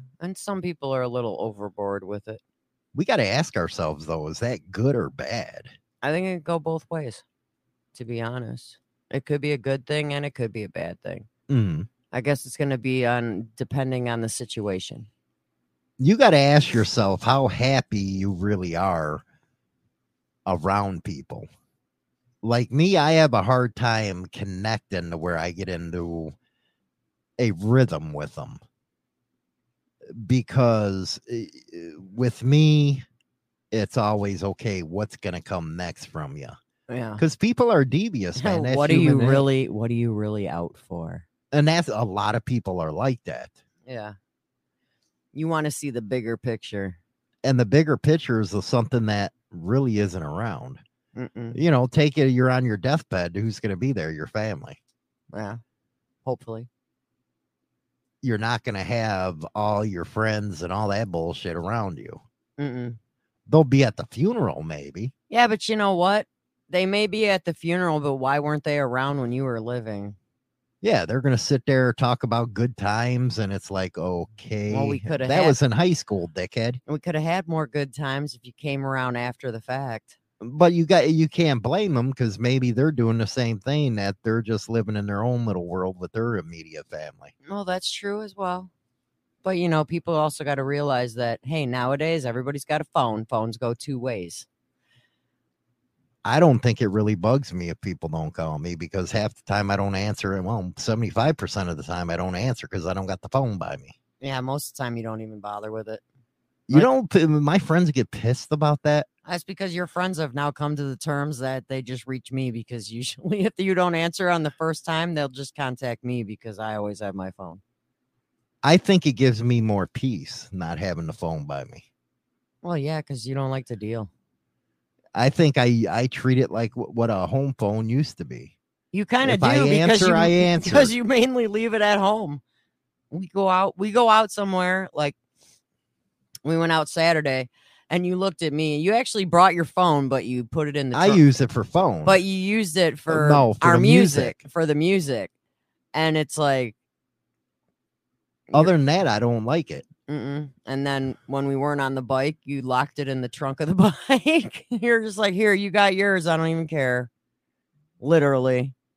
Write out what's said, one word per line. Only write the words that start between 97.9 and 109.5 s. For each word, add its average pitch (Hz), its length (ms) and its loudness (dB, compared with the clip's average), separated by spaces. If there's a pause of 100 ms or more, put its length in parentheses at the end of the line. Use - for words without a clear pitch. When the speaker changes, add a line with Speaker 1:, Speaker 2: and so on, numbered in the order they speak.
Speaker 2:
don't 78 240 -6
call 78 260 -6
me, 87 160 -8
because 87 360 -6
half 107 220 -2
the - 100 -20
time 101 280 -2
I 98 60 0
don't 98 180 -2
answer 98 400 -4
it. 95 80 -4
Well, 90 340 -6
seventy-five 117 600 0
percent 90 320 -6
of 80 80 -6
the 71 60 -12
time 87 260 -6
I 85 80 -4
don't 92 180 -4
answer 120 320 -4
'cause 87 180 -8
I 92 80 -4
don't 95 120 -6
got 92 160 -8
the - 80 -16
phone 123 280 -2
by 78 200 -8
me. 67 220 -20 (200)
Speaker 1:
Yeah, 135 220 -6
most 135 300 -8
of - 60 -20
the 139 60 -8
time 120 140 -6
you 113 60 -8
don't 110 180 -8
even 107 180 -16
bother 104 320 -10
with 110 160 -10
it. 110 140 -12 (640)
Speaker 2:
You - 80 2
Speaker 1:
Like 156 80 10
Speaker 2:
don't, 262 260 4
p-, 165 180 6
my 151 320 4
friends 160 320 2
get 127 200 -2
pissed - 400 -2
about 147 320 2
that. 147 240 2 (180)
Speaker 1:
That's 170 200 -8
because 190 280 -8